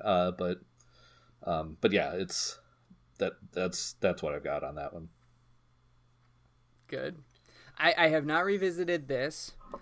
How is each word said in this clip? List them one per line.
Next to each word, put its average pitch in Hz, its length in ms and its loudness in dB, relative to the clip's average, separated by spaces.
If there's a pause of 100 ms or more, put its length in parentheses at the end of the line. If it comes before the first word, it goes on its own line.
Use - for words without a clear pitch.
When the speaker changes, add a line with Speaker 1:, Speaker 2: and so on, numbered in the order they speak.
Speaker 1:
Uh, 90 280 4
but, 90 300 -4 (840)
um, 80 380 -4
but 107 100 4
yeah, 78 220 2
it's - 440 -4 (600)
that, 95 140 -2 (180)
that's, - 420 -4
that's - 300 0
what 73 100 -2
I've 73 100 -6
got - 200 -2
on - 120 -8
that - 180 -8
one. 87 160 -12 (1800)
Speaker 2:
Good. 139 300 -6 (600)
I, 160 200 6
I 170 120 8
have 151 160 4
not 160 200 2
revisited 175 640 0
this. 135 460 -4 (280)